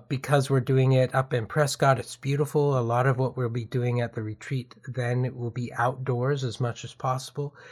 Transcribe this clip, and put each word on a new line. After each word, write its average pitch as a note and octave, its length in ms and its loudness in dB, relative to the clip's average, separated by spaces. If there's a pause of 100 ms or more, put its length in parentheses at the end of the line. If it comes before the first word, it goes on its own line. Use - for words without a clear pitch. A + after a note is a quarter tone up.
because C3+ 420 0
we're C3+ 100 4
doing C3 320 4
it B2+ 220 4
up C3+ 180 0
in A2+ 140 0
Prescott, C#3 520 2
it's - 180 -10
beautiful. C#3+ 640 0
A - 20 2
lot A#2+ 260 2
of C3+ 100 4
what B2+ 220 -2
we'll B2+ 100 0
be A#2 160 -4
doing A#2+ 380 0
at A#2 100 -4
the A2+ 100 -6
retreat A2+ 520 -6 (140)
then B2 460 -2
will A#2+ 160 -6
be A#2+ 220 -6
outdoors C3 720 -2
as A#2 160 -6
much A#2 240 -4
as - 80 -14
possible C3+ 640 -6 (180)